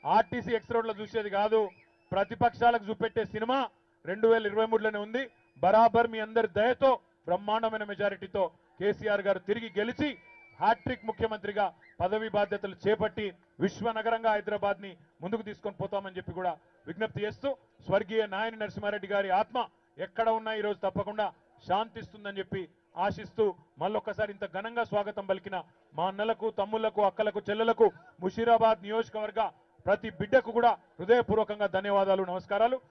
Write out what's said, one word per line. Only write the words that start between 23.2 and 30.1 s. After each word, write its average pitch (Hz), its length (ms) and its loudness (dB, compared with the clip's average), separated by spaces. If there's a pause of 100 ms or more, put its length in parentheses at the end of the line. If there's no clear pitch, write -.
మళ్ళొక్కసారి 208 540 -2
ఇంత 202 100 -8 (120)
ఘనంగా 226 340 -2
స్వాగతం 202 400 -2
పలికిన 190 260 -4 (400)
మా 165 140 0
అన్నలకు, 214 360 -2 (140)
తమ్ముళ్లకు, 214 480 -2
అక్కలకు, 208 400 -2
చెల్లెలకు, 226 380 4 (360)
ముషీరాబాద్ 220 640 4
నియోజకవర్గ 214 560 -4 (440)
ప్రతి 202 240 0 (100)